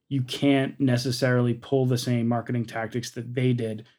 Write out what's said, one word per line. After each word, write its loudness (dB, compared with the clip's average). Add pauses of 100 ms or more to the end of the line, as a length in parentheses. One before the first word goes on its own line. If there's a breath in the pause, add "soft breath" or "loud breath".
you -2
can't 0
necessarily 2
pull 0
the 2
same 0
marketing -2
tactics -6
that -10
they 2
did -2 (140)